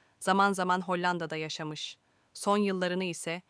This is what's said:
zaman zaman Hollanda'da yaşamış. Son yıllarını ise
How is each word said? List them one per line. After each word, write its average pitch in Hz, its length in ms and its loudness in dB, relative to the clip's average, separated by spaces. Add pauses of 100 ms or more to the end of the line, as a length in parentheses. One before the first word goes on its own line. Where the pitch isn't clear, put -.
(200)
zaman 196 340 4
zaman 185 280 2
Hollanda'da 175 540 -2
yaşamış. 156 640 -8 (360)
Son 202 240 2
yıllarını 185 460 0
ise 170 460 -6